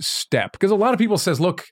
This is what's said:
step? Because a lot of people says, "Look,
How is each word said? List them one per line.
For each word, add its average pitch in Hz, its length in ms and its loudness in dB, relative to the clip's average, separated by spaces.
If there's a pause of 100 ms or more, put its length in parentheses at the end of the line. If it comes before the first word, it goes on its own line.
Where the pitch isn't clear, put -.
step? - 480 -2
Because 196 180 0
a 214 60 2
lot 226 160 2
of 208 60 0
people 214 180 2
says, 147 240 0
"Look, 175 320 -2